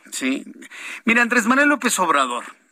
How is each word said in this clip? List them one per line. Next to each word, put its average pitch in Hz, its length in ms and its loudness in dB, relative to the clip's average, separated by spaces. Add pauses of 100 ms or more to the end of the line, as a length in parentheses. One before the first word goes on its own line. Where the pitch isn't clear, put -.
(120)
¿sí? 131 340 -4 (600)
Mira, 233 180 4
Andrés 233 240 2
Manuel 277 220 4
López 254 280 0
Obrador, 139 480 0 (260)